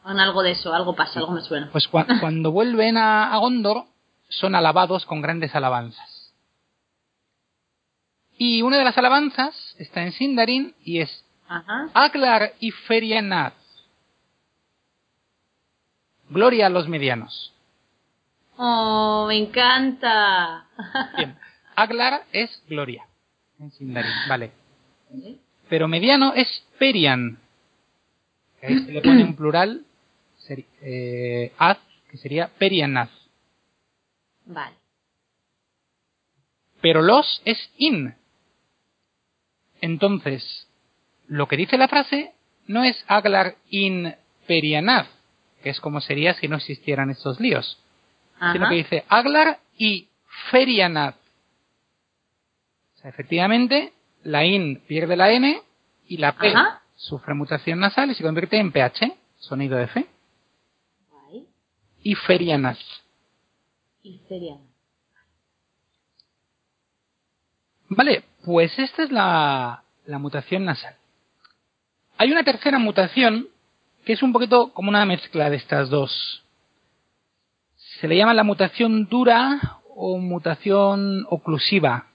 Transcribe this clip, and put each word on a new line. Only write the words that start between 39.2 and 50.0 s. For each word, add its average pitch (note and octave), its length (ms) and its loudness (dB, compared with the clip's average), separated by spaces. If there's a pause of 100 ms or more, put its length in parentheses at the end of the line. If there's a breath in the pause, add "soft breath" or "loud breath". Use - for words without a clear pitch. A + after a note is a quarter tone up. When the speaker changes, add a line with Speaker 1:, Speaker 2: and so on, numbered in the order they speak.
Speaker 2:
Entonces, E3 840 -4 (600)
lo C#3+ 200 -4
que C#3 100 -2
dice F#3+ 200 -2
la C4 100 4
frase C#4+ 460 -2 (320)
no A3+ 180 -2
es B3 240 0
Aglar G3 480 2 (140)
in F#3+ 460 -4 (320)
Perianaz, E3 600 0 (540)
que C#3 80 -8
es C3+ 100 -10
como D3 220 -8
sería D3+ 340 0
si - 120 -8
no D3+ 80 -4
existieran C#3 560 -4
estos - 280 -8
líos, G#3+ 380 -2 (600)
Speaker 1:
Ajá. F3 140 -2
Speaker 2:
sino F#3 160 0
que C#4 60 0
dice E3 340 -4
Aglar D4 500 2 (180)
y G#3 300 -2 (420)